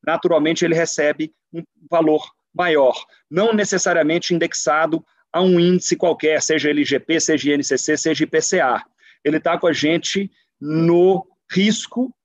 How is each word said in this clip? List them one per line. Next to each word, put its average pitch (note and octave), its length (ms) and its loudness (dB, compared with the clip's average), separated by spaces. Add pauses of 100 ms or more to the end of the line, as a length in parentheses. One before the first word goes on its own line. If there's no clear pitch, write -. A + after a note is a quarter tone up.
naturalmente E3 580 0
ele E3+ 120 2
recebe D3+ 580 -2 (180)
um E3 120 -12 (260)
valor D#3 340 2 (300)
maior, D3+ 500 2 (280)
não G3+ 200 2
necessariamente F3 800 0
indexado D#3+ 720 -2 (300)
a E3+ 80 0
um F#3 180 4
índice F3+ 360 2
qualquer, D#3 440 0
seja D3+ 300 0
ele D3 120 0
I C3+ 40 2
G C3 140 -2
P, E3 200 -2
seja D3 300 0
I D3 40 2
N C#3+ 100 0
C C3+ 160 -2
C, D3+ 180 -2
seja D#3 260 -2
I D3+ 40 -2
P D#3 140 -2
C - 180 -2
A. B2 240 -2 (400)
Ele D3+ 160 0
tá E3+ 180 -2
com - 80 -4
a E3 80 4
gente E3 560 -2 (320)
no E3+ 640 2 (260)
risco A3 640 -2 (120)